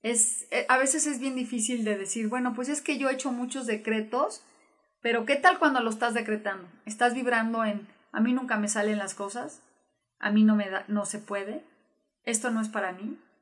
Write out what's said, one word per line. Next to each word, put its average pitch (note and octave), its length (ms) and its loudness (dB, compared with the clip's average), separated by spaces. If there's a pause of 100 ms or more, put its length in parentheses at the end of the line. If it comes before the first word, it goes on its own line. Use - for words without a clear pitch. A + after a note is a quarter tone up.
Es, - 480 2
eh, B3 180 0
a B3+ 100 6
veces D4 280 2
es C4 140 -2
bien C4 160 -4
difícil B3 480 -2
de G#3 120 0
decir, G#3+ 320 -4
bueno, B3 260 -2
pues B3 140 -4
es D4 140 -4
que C#4+ 160 -2
yo C4+ 100 0
he C4+ 60 2
hecho C4+ 180 -4
muchos B3 340 -6
decretos, A3 800 -2 (560)
pero A#3 240 0
¿qué C4+ 120 2
tal F4+ 220 6
cuando C4+ 220 4
lo A3+ 100 0
estás A3 240 -2
decretando? G#3+ 540 -4 (160)
Estás A#3+ 300 2
vibrando A3+ 500 0
en, G#3 220 -2 (260)
a G#3+ 80 -2
mí A#3+ 120 4
nunca B3+ 240 0
me G#3 120 0
salen G#3+ 300 0
las F#3+ 160 -6
cosas, A#3+ 480 -10 (560)
a G#3 120 -2
mí G#3+ 120 6
no G#3+ 140 8
me G3+ 120 0
da, F#3+ 200 -4
no G#3 160 0
se G#3+ 140 -6
puede, G3+ 460 -6 (600)
esto A#3 260 0
no A3 100 0
es G#3+ 80 -2
para F#3+ 240 -4
mí. G#3+ 260 -10 (240)